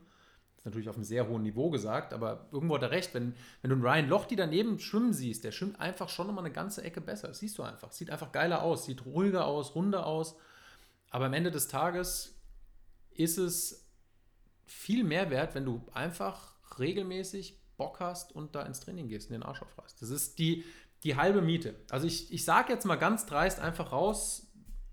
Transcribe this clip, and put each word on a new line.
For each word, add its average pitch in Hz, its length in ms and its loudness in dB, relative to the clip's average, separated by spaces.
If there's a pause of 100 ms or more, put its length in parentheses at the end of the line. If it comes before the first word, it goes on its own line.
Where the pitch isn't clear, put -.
(560)
Das - 80 -20
ist - 20 -20
natürlich 110 240 -4
auf 104 60 -8
einem 110 100 -6
sehr 113 240 0
hohen 113 140 0
Niveau 113 260 0
gesagt, 120 440 -2
aber 113 380 -4
irgendwo 147 240 2
hat 131 60 0
er 123 100 0
recht. 180 220 0
Wenn, 120 220 -2 (260)
wenn 127 80 0
du 135 60 6
einen 123 100 4
Ryan 139 240 6
Lochte 202 260 4
daneben 190 440 2
schwimmen 226 340 2
siehst, 127 320 -2
der 107 60 -4
schwimmt 196 280 -6
einfach 175 300 -4
schon 175 180 -4
nochmal 196 160 -4
eine 165 100 -4
ganze 190 300 -6
Ecke 170 160 -6
besser. 202 300 -6
Das - 100 -12
siehst 208 180 -6
du 139 60 -6
einfach. 113 300 -10
Sieht 165 160 -10
einfach 151 240 -8
geiler 160 280 2
aus, 160 240 0
sieht 127 200 -8
ruhiger 175 400 4
aus, 143 300 -2
runder 180 300 2
aus. 160 300 -2 (760)
Aber 127 140 0
am 131 80 0
Ende 170 180 2
des 151 160 0
Tages 175 680 -2 (720)
ist 165 260 2
es - 500 -2 (760)
viel - 380 0
mehr 175 260 2
wert, 147 240 2
wenn 135 120 -2
du 120 280 -2
einfach 170 640 -4 (240)
regelmäßig 185 800 -4 (180)
Bock - 220 -6
hast 175 320 -6
und 151 240 -10
da 147 80 -4
ins 131 160 -8
Training 170 300 -8
gehst 107 200 -8
und 120 40 -6
den 113 100 -6
Arsch 127 180 -10
aufreißt. - 400 -18
Das 110 80 -8
ist 139 300 -4
die, 165 240 4 (400)
die 147 140 2
halbe 190 240 6
Miete. 165 340 2 (160)
Also 143 160 0
ich, - 260 -4
ich 165 120 -4
sag 202 240 8
jetzt 226 160 0
mal 175 100 4
ganz 196 300 2
dreist 165 340 2
einfach 170 320 -2
raus, 190 560 0 (460)